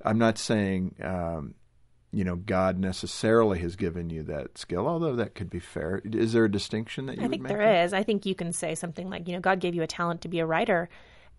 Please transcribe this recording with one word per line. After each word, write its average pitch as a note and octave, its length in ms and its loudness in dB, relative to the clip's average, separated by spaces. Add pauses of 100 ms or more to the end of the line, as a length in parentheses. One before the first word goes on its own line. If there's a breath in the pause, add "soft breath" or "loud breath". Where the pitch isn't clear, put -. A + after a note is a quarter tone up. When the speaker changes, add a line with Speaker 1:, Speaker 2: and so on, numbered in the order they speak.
Speaker 1:
I'm A2 140 4
not A2+ 220 6
saying, F#2+ 600 2
um, E2 520 -4 (580)
you G#2 140 0
know, F2+ 100 0
God F#2 440 2
necessarily G#2 800 2
has F2 180 -4
given E2+ 320 -4
you D#2+ 140 -6
that D2 340 -8
skill, F#2 300 -2
although E3 280 0
that G#2+ 200 -2
could F2 140 -8
be F2+ 100 -6
fair. E2+ 440 -6
Is A2 300 0
there A#2 120 6
a G#2 60 2
distinction A2 540 -4
that C3+ 120 -8
you - 40 -6
Speaker 2:
I - 40 -2
Speaker 1:
would - 60 0
Speaker 2:
think - 120 -4
Speaker 1:
make - 80 -8
Speaker 2:
there G#3 80 -2
Speaker 1:
there? G3 260 6
Speaker 2:
is. F#3+ 80 -2
I G3 100 0
think G3+ 220 0
you F#3+ 100 0
can F3 160 -6
say D#3+ 240 -4
something F3 360 -8
like, E3+ 160 -8
you F3 80 -6
know, F#3 40 -6
"God F#3 220 2
gave F3 140 0
you D#3+ 80 0
a D#3+ 40 -2
talent E3+ 340 -4
to - 60 -10
be E3+ 120 -2
a D#3+ 60 2
writer, F3 440 2 (500 soft breath)